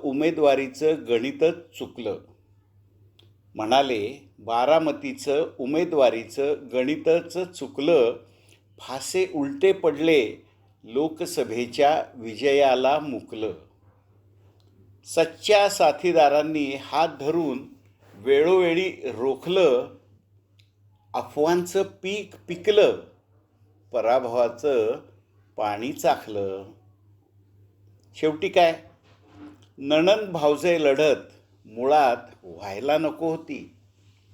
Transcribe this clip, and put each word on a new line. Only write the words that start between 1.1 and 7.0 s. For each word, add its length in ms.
चुकलं." 400
म्हणाले, 760
"बारामतीचं 1080
उमेदवारीचं 960
गणितच 640